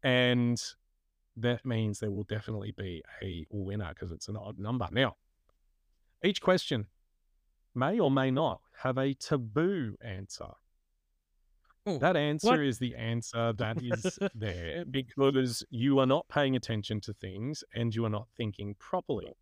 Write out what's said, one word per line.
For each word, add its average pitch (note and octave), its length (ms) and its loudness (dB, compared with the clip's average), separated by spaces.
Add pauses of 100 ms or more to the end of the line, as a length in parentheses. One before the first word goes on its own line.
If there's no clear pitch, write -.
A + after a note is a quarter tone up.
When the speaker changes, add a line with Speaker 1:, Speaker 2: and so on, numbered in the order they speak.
Speaker 1:
And B2 580 4 (760)
that A#2+ 280 0
means A2 340 0
there G#2+ 120 -2
will G#2 140 -4
definitely G#2 460 -6
be F#2 300 -8 (200)
a E2+ 280 -6
winner G2 460 -4
'cause F2 160 -10
it's - 160 -12
an G2+ 100 -8
odd F#2 220 -12
number. A2 320 -2
Now, A#2+ 260 0 (1040)
each F#3+ 180 2
question D3+ 460 2 (840)
may D3+ 260 0
or D3+ 120 6
may C3 180 4
not C3+ 320 0 (220)
have C3 160 0
a C3+ 160 2
taboo C#3+ 840 0
answer. G2 500 -10 (1400)
Speaker 2:
Ooh, E3+ 100 0
Speaker 1:
That E3+ 160 4
answer D3 340 2
Speaker 2:
what? B3+ 120 6
Speaker 1:
is C3 180 2
the A#2+ 160 -4
answer A#2 580 -2
that A2 300 -2
is A#2+ 360 -2
Speaker 2:
<laughs> G3 160 -2
Speaker 1:
there F2+ 500 -4
because C3 840 2
you C3+ 300 4
are C3 60 6
not C#3 240 4
paying C3+ 260 4
attention G#2+ 460 -2
to G#2+ 120 -10
things G2+ 500 -8 (100)
and A#2 220 -2
you A2+ 100 0
are A2 40 0
not G#2+ 280 -4
thinking G2+ 380 -6
properly. - 680 -4